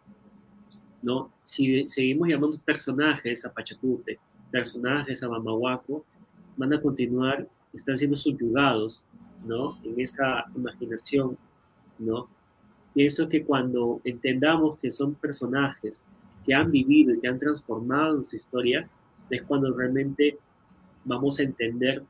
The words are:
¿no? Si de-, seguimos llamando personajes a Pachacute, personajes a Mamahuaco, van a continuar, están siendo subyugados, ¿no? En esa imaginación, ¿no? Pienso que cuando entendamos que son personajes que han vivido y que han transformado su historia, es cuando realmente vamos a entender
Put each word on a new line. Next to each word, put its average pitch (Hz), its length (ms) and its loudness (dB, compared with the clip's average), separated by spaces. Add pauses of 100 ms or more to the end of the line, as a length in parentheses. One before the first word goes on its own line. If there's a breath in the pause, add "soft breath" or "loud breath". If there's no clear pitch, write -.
(1040)
¿no? 127 300 -2 (120)
Si 131 280 2
de-, 139 160 2
seguimos 139 400 2
llamando 151 360 2
personajes 139 800 0
a - 80 -12
Pachacute, 113 680 -4 (320)
personajes 127 720 -2
a 120 40 -4
Mamahuaco, 120 760 -4 (520)
van 135 160 0
a 147 80 2
continuar, 131 680 0 (260)
están 135 240 -4
siendo 143 180 0
subyugados, 123 880 0 (400)
¿no? 117 380 -6
En 117 180 -6
esa 131 440 -2 (100)
imaginación, 123 840 -4 (600)
¿no? 113 300 -4 (680)
Pienso 143 340 4
que 156 140 2
cuando 123 640 0
entendamos 135 720 0
que 120 140 -4
son 143 240 -2
personajes 135 880 -4 (380)
que 135 100 4
han 160 160 4
vivido 135 420 8
y 113 60 2
que 123 80 -2
han 127 140 0
transformado 139 840 -2
su - 140 -12
historia, 127 520 -2 (420)
es 127 120 -4
cuando 135 340 0
realmente 135 640 0 (720)
vamos 135 300 0
a 143 60 0
entender 127 640 0